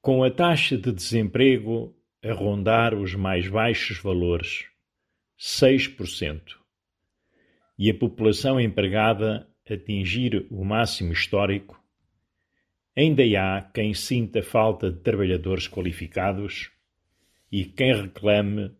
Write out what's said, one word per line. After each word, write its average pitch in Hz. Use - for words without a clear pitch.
com 131
a 127
taxa 160
de 117
desemprego 113
a 110
rondar 107
os 95
mais 95
baixos 110
valores, 87
seis 131
por -
cento, -
e 104
a 107
população 113
empregada 107
atingir 104
o 95
máximo 104
histórico, 98
ainda 139
há 95
quem 107
sinta 113
falta 110
de 82
trabalhadores 92
qualificados 92
e 98
quem 127
reclame 104